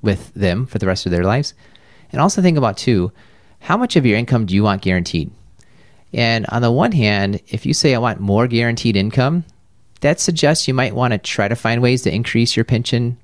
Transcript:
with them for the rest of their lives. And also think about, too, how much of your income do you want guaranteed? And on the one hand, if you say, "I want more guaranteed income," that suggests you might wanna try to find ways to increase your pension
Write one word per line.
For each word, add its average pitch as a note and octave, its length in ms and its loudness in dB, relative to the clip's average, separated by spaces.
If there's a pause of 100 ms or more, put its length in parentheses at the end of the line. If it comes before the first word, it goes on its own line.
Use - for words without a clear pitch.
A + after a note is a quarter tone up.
with G2+ 320 -4
them G2+ 320 -2
for A2 140 -6
the F#2+ 80 -4
rest F#2 180 -2
of F2+ 60 -4
their F2 140 0
lives. A#2+ 280 0 (600)
And C3 80 -2
also G3 200 0
think F3 160 4
about, A#2 200 0
too, G2+ 340 0 (480)
how - 160 -2
much A#3 220 0
of C#3 80 2
your G#2+ 120 4
income A#2 280 0
do F#2 100 0
you G2+ 80 4
want G2 180 0
guaranteed? E2+ 480 -2 (840)
And A2+ 340 0
on A#2 140 -2
the A#2+ 100 2
one G3 220 2
hand, G#2 560 2
if - 160 -6
you C3 80 0
say, D3 200 2
"I A#2+ 40 0
want A2+ 240 -4
more G2+ 260 2
guaranteed A#2 480 0
income," C3 480 0 (560)
that D3 220 0
suggests D#3 480 0
you C3 40 0
might C3 220 -2
wanna A#2+ 220 0
try - 320 -4
to A#2 60 -2
find A#2 260 -2
ways B2 220 2
to E2+ 120 0
increase A#2 400 0
your A#2 80 2
pension A#2+ 600 -2